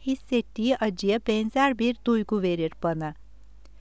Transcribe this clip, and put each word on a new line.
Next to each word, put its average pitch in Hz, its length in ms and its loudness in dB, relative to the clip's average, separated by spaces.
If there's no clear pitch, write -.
hissettiği 247 760 0
acıya 202 500 0
benzer 226 520 2
bir 240 160 2
duygu 220 360 2
verir 170 320 0
bana. 156 300 -2